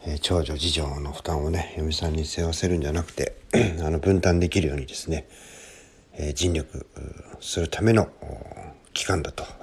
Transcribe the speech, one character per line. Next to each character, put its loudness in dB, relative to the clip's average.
え -2
ー、 -4
長 2
女、 -4
次 0
女 -2
の -6
負 -10
担 0
を 0
ね、 -2
嫁 -2
さ -2
ん 0
に 0
背 -4
負 0
わ -2
せ 0
る 2
ん 0
じ -2
ゃ -2
な 0
く -8
て、 -2
<clears throat> 2
あ 0
の、 2
分 4
担 6
で 4
き 4
る 2
よ 0
う -2
に -4
で -16
す -8
ね、 -4
え -4
ー、 -4
尽 2
力、 -4
う -14
ー、 -14
す -4
る 0
た -4
め 8
の、 6
お -12
ー、 -14
期 -4
間 2
だ -6
と -10